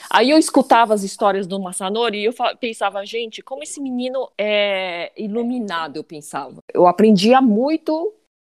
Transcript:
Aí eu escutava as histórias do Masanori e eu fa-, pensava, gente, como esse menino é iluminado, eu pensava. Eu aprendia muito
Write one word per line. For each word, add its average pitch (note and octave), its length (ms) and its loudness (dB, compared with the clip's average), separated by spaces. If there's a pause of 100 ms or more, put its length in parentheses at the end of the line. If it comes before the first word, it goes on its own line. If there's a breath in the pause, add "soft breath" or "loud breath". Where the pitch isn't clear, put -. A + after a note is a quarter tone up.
(100)
Aí A#3 200 4
eu D#4 80 6
escutava A#3 540 2
as G#3 100 0
histórias G3 440 -2
do G3 140 -8
Masanori G3+ 580 -4
e G#3 60 -6
eu A3+ 80 0
fa-, - 240 -4
pensava, G3+ 480 -6
gente, A3 380 -10
como C4+ 200 -12
esse D#4 180 -14
menino B3+ 560 -6
é G3 840 -2
iluminado, G#3 800 -6
eu D3 60 -10
pensava. D3 520 -12 (160)
Eu F3 140 6
aprendia G#3+ 540 6
muito D#4 720 0 (300)